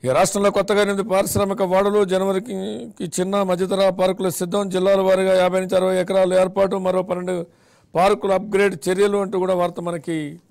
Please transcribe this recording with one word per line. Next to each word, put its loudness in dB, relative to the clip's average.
ఇక 0
రాష్ట్రంలో 2
కొత్తగా 0
ఎనిమిది -2
పారిశ్రామిక 0
వాడలు 2
జనవరికి -2
కి -8
చిన్న 0
మధ్యతరహా 0
పార్కులు 0
సిద్ధం. -4
జిల్లాల 2
వారీగా 2
యాభై 2
నుంచి -2
అరవై 2
ఎకరాలు 2
ఏర్పాటు. 2
మరో -2
పన్నెండు -6
పార్కులు 2
అప్‌గ్రేడ్ 0
చర్యలు 2
అంటూ -4
కూడా 0
వార్త -2
మనకి -6